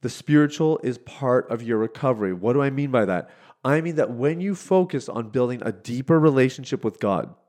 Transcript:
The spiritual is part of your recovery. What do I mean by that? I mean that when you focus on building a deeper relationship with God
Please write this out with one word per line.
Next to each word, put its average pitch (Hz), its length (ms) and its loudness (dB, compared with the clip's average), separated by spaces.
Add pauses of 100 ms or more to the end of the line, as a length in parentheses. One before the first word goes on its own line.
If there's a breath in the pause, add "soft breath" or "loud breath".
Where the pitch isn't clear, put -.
The 131 80 -6
spiritual 147 760 2
is 120 140 -4
part - 520 -2
of 117 120 -4
your 117 160 0
recovery. 107 540 -2
What 92 200 -2
do 139 100 2
I 139 80 0
mean 139 200 -4
by 123 140 2
that? 92 260 -4 (340 loud breath)
I 143 160 2
mean 165 160 -4
that 139 160 0
when 143 280 -2
you 196 140 -4
focus 180 540 0
on 113 220 -8
building 123 320 0
a 113 100 -4
deeper 135 480 0
relationship 135 640 2
with 107 160 -4
God 95 340 0 (140)